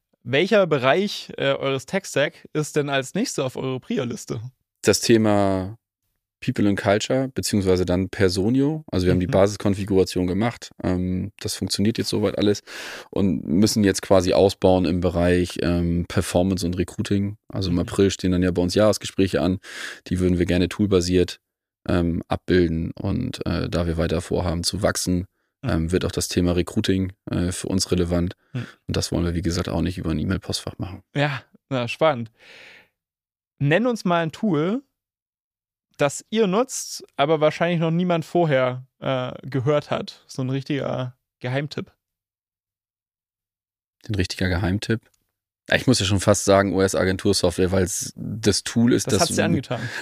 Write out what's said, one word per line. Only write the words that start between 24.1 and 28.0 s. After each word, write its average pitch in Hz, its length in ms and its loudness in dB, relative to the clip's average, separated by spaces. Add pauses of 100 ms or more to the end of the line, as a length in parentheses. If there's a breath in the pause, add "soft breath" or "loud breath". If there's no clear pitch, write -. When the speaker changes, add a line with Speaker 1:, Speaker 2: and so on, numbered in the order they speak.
Speaker 2:
vorhaben 87 420 -2
zu 90 180 -4
wachsen, 90 460 0 (360)
Speaker 1:
Mhm. 131 80 -4
Speaker 2:
ähm, 82 200 0
wird 90 140 0
auch 95 80 -4
das - 160 -4
Thema 90 240 2
Recruiting, 92 640 -2 (180)
äh, 90 180 0
für - 160 -8
uns - 240 -2
relevant. 87 460 0 (160 loud breath)